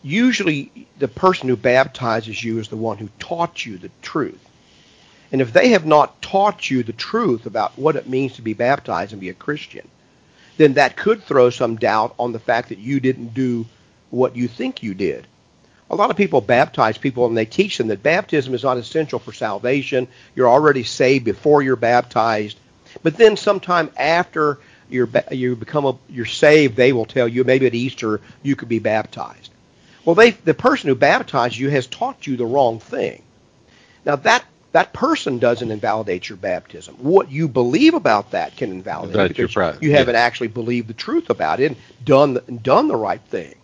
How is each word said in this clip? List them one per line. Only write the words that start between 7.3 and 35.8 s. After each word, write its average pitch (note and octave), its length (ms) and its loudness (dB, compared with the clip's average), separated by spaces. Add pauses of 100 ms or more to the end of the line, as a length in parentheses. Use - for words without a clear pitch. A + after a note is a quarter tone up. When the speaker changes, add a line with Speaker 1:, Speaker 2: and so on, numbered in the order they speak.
Speaker 1:
about G#2+ 320 -4
what D3 160 0
it - 120 -6
means C3 260 -4
to B2 100 -20
be A2 100 -4
baptized A#2 600 -2
and G#2 60 -16
be F#2 100 -12
a F#2 40 -12
Christian, - 540 -12 (720)
then D3 180 6
that C#3 200 2
could G#3+ 280 -2
throw B2+ 260 4
some A#2 280 -4
doubt A2 420 0
on A#2+ 140 -4
the A2 60 -10
fact A#2 300 -2
that G2 80 -12
you B2+ 220 -4
didn't B2 340 -2
do A#2+ 320 -4 (460)
what B2 240 -2
you A#2+ 120 -4
think B3+ 360 -8
you G#2 100 -8
did. F2 320 -4 (640)
A - 60 -4
lot G3+ 160 0
of - 60 -4
people E3 220 2
baptize B2 600 0
people B2 260 -2
and A#2 100 -2
they A2 100 0
teach - 340 -2
them A2+ 80 -2
that G2+ 160 -4
baptism D3+ 500 -2
is A#2 100 -6
not B2+ 140 0
essential B2+ 400 -6
for A2+ 160 -12
salvation. B2 760 -4 (280)
You're B2+ 140 4
already C#3 340 4
saved C3 420 2
before D3 380 2
you're C3 120 0
baptized. A2+ 840 0 (420)
But D#3 160 -2
then G#3+ 200 6
sometime F3 600 -2
after D3+ 640 0 (280)
you're B2 200 0
ba-, A2+ 240 -2
you B2+ 240 -2
become C#3 300 -4
a, C3 120 0 (120)
you're B2 160 -8
saved, D3 500 4
they B2+ 180 6
will A2+ 120 0
tell B2 220 -2
you, A#2+ 160 -2
maybe C3 220 4
at A#2 80 2
Easter, A#2 480 -4 (220)
you C#3 120 -2
could A#2+ 140 -14
be A2+ 100 -2
baptized. G#2+ 720 -6 (540)
Well, E3+ 80 2
they, A3+ 180 8
the - 220 -2
person B3 360 0
who C3 60 4
baptized C3+ 640 0
you C3+ 140 -4
has C3 160 0
taught - 400 -10
you C3+ 100 -4
the A#2+ 80 -2
wrong A#2 340 0
thing. F#3+ 440 -8 (840)
Now, D3 120 0
that, A3 280 2 (260)
that E3+ 220 0
person G3+ 460 -2
doesn't A#2+ 320 0
invalidate G#2 580 -4